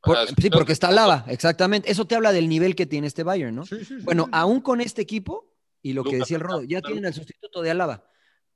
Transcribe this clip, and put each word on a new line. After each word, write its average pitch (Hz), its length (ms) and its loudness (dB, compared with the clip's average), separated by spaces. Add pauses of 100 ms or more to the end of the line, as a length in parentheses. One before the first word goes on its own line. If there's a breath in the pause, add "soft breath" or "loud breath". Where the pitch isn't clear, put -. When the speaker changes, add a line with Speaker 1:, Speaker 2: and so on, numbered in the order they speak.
Speaker 1:
Por-, 156 160 4
Speaker 2:
Ah, 117 100 0
Speaker 1:
sí, 175 220 2
porque 160 240 4
está 175 160 0
Speaker 2:
entonces, 214 200 6
Speaker 1:
Alaba, 131 200 2
exactamente. 185 600 0
Eso 202 140 0
te 226 100 -2
habla 226 160 4
del 170 160 2
nivel 165 280 2
que 180 100 -2
tiene 147 220 -4
este 151 160 -6
Bayern, 160 320 -4
¿no? 147 100 -10
Speaker 3:
Sí, 202 140 -12
sí, 202 60 -14
sí, 269 180 -16
Speaker 1:
Bueno, 170 220 2
Speaker 3:
sí. - 80 -14
Speaker 1:
aún 185 280 4
con 254 200 0
este 226 200 -4
equipo, 220 480 -6 (320)
y 135 120 -6
lo 131 100 -4
que 139 80 -2
Speaker 2:
Lucas 127 80 0
Speaker 1:
decía 151 180 -2
el 160 60 -4
Rodo, 170 200 -6
ya 151 140 -4
Speaker 2:
Alaba. 190 100 -8
Speaker 1:
tienen 208 200 -6
al 165 60 -4
sustituto 165 480 -14
de 160 100 -2
Alaba. 165 320 -2 (520)